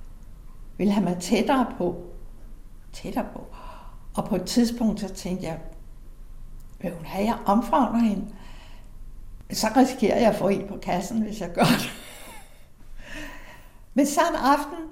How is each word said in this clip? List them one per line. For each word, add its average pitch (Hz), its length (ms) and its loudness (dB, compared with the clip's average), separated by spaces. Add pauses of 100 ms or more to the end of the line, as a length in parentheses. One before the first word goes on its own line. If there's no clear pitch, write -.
(800)
ville 202 140 4
have 202 120 4
mig 175 160 2
tættere 247 460 4 (120)
på. 180 180 0 (960)
Tættere - 400 -4
på. - 140 -12 (680)
Og 202 100 0
på - 120 0
et - 80 0
tidspunkt, 226 560 4
så 190 80 -4
tænkte 185 380 -4
jeg, 160 120 -4 (1200)
vil 175 100 -2
hun 165 140 -8
have, 190 200 -2
jeg 226 120 2 (100)
omfavner 233 520 4
hende? 208 280 4 (1300)
Så 220 140 0 (100)
risikerer - 420 6
jeg 233 100 8
at - 80 6
få 185 120 2
en 196 200 0
på - 80 -8
kassen, 196 460 0
hvis 208 180 -4
jeg 175 120 -4
gør - 100 4
det. - 280 4 (2000)
Men 285 120 8
samme 330 320 4
aften, 294 400 4 (140)